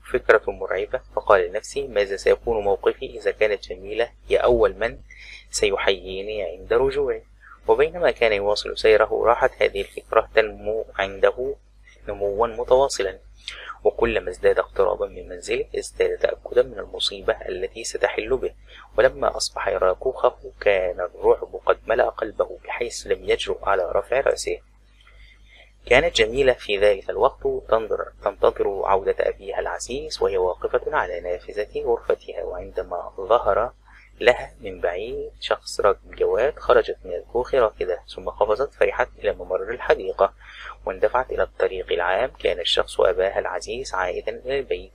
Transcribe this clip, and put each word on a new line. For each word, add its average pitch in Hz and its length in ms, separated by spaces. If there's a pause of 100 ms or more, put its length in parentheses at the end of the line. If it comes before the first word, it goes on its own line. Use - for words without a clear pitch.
(120)
فكرة 113 380
مرعبة، 95 500 (160)
فقال 101 240
لنفسه: 107 480
"ماذا 101 280
سيكون 101 480
موقفي 101 420
إذا 113 240
كانت 104 380
جميلة 104 420 (180)
هي 98 80
أول 110 380
من 113 240 (520)
سيحييني 98 920
عند 87 300
رجوعي؟" 131 500 (460)
وبينما 151 420
كان 113 220
يواصل 101 460
سيره 107 460
راحت 120 380
هذه 98 180
الفكرة - 540
تنمو 107 520 (120)
عنده 98 560 (540)
نموا 101 380
متواصلا، 117 720 (640)
وكلما 104 460
ازداد 95 280
اقترابا 98 480
من 92 220
منزله 101 360 (140)
ازداد 90 400
تأكدا - 440
من 123 160
المصيبة 92 540 (160)
التي 95 360
ستحل 110 520
به. - 180 (440)
ولما 131 380
أصبح - 320
يرى 95 260
كوخه - 420 (240)
كان 92 400
الرعب 92 640
قد 92 200
ملأ 113 220
قلبه - 560
بحيث - 420
لم 92 180
يجرؤ 98 440
على 95 240
رفع 117 280
رأسه. - 380 (1300)
كانت 147 300
جميلة 123 360
في 104 260
ذلك 101 320
الوقت 101 320 (260)
تنظر، 107 440 (120)
تنتظر 104 600
عودة 95 340
أبيها 98 420
العزيز 123 600
وهي 98 140
واقفة 101 600
على 90 240
نافذة 95 640
غرفتها، 117 600
وعندما 90 760
ظهر 104 520 (480)
لها 123 400
من 92 200
بعيد 104 500 (100)
شخص - 400
راكب - 300
جواد 95 480
خرجت 113 460
من 90 100
الكوخ 117 400
راكدة، 104 460 (140)
ثم 92 140
قفزت 107 460
فرحت 98 340 (100)
إلى 101 140
ممر 90 380
الحديقة 98 640 (540)
واندفعت 107 440
إلى 95 120
الطريق 92 500
العام. 92 380
كان 90 300
الشخص - 400
أباها 92 380
العزيز 92 560
عائدا 95 500
إلى 131 140
البيت، 92 360